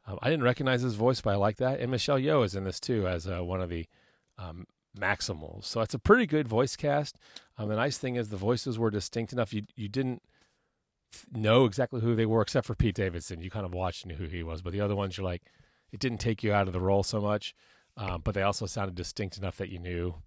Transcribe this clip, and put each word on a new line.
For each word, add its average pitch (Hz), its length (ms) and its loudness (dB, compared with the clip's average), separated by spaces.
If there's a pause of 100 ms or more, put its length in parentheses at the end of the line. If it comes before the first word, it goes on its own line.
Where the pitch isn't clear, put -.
um, 95 160 -8
I 123 80 0
didn't 151 140 2
recognize 127 360 2
his 123 140 0
voice, 120 260 2
but 101 140 2
I - 20 4
like 104 220 2
that. 131 200 0
And 123 120 -2
Michelle 135 280 2
Yeoh 139 240 4
is 95 120 0
in 95 100 -4
this 95 160 -4
too 107 260 0
as, 90 220 -2
uh, 90 160 -2
one 92 160 -2
of 90 80 -2
the, 85 180 -4 (520)
um, 90 280 -12 (320)
Maximals. 95 640 -4
So 113 180 -2
it's - 120 -4
a 120 40 -4
pretty 226 280 8
good 147 220 0
voice 120 260 2
cast. 147 440 -2 (400)
Um, 107 100 -4
the 107 80 0
nice 131 220 0
thing 127 180 -4
is 110 140 -2
the 104 60 -6
voices 113 420 0
were 113 120 2
distinct 104 420 -4
enough. 120 200 -2
You, 104 140 -4 (100)
you 104 120 -6
didn't 127 340 -2 (920)
f-, - 200 -18
know 113 320 6
exactly 120 360 0
who 117 140 2
they 113 120 4
were, 110 160 4
except - 240 0
for - 80 -4
Pete 110 200 2
Davidson. 87 460 -4
You 92 100 -10
kind 101 160 -6
of 90 80 -8
watched 90 300 -4
and 90 80 -10
knew 73 60 -10
who 82 120 -6
he 85 120 -6
was, 82 200 -8
but 90 100 -6
the 101 80 -2
other 101 160 0
ones, 98 200 -2
you're 98 80 -6
like, 87 180 -4 (480)
it - 100 -14
didn't 120 180 -2
take 113 240 -2
you 107 100 2
out 101 140 4
of 92 60 -2
the 90 80 -2
role 98 220 4
so 107 180 -2
much, 104 340 -2 (420)
um, 90 260 -6
but 101 120 -2
they 98 80 0
also 101 240 0
sounded 95 280 -4
distinct 90 440 -8
enough 95 180 -4
that 95 140 -6
you 87 80 -8
knew 87 480 -4